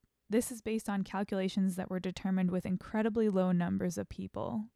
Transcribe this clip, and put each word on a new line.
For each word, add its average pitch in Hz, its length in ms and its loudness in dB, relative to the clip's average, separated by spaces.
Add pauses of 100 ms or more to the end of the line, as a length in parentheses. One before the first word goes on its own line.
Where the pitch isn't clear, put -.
(300)
this 226 200 4
is 233 120 -10
based 220 260 -2
on 196 160 0
calculations 190 720 0
that 190 140 -4
were 185 100 -2
determined 185 500 0
with 180 140 0
incredibly 220 640 0
low 185 240 4
numbers 180 460 0
of 196 100 -4
people. 214 560 -6 (120)